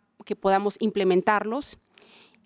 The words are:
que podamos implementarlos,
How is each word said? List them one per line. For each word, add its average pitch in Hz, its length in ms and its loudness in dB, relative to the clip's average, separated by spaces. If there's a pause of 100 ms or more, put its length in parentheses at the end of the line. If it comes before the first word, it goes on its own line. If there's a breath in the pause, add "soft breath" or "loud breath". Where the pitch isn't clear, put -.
(260)
que 208 100 -8
podamos 196 440 0
implementarlos, 208 1000 0 (680 soft breath)